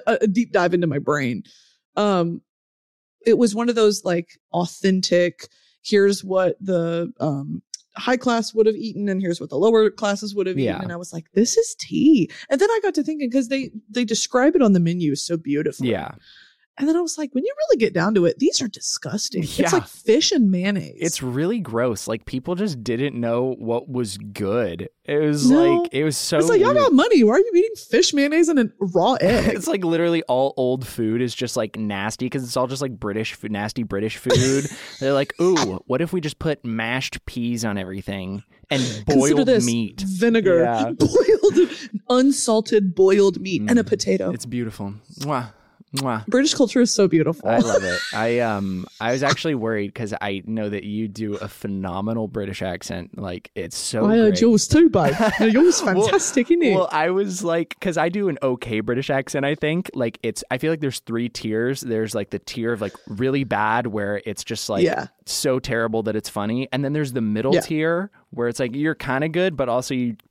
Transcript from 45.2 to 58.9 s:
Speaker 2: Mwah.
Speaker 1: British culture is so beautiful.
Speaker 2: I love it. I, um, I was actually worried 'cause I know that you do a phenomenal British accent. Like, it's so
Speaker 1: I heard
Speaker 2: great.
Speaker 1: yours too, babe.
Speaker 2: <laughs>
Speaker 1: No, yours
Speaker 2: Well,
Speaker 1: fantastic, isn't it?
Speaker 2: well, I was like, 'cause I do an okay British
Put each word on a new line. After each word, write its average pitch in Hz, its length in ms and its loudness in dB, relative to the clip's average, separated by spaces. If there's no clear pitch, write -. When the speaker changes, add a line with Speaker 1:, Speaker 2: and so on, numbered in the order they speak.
Speaker 2:
Mwah. 123 280 -4
Speaker 1:
British 254 300 2
culture 247 260 2
is 233 100 4
so 196 160 4
beautiful. 165 400 0
Speaker 2:
I - 120 2
love - 240 2
it. 90 160 -2
I, 117 240 0
um, 98 480 -4
I 113 120 -2
was 131 100 -2
actually 147 320 -2
worried 110 400 -4
'cause 107 260 -8
I 98 280 -6
know 110 200 -4
that 101 180 -6
you 104 220 -6
do 104 280 -6
a 101 120 -10
phenomenal 101 800 -6
British 98 360 -8
accent. 90 520 -8
Like, 90 380 -12
it's - 240 -10
so 120 300 -2
Speaker 1:
I 214 100 4
heard 214 160 6
Speaker 2:
great. 180 80 0
Speaker 1:
yours 226 260 6
too, 330 220 6
babe. 143 240 4
Speaker 2:
<laughs> - 120 0
Speaker 1:
No, 214 60 4
yours 302 400 4
Speaker 2:
Well, 190 160 2
Speaker 1:
fantastic, 240 480 2
isn't 339 140 4
it? 226 120 4
Speaker 2:
well, 185 160 2
I 156 200 2
was 185 320 -2
like, 165 360 -2
'cause 170 180 -2
I 160 120 2
do 202 180 -2
an 143 140 -2
okay 123 380 -2
British 120 320 -2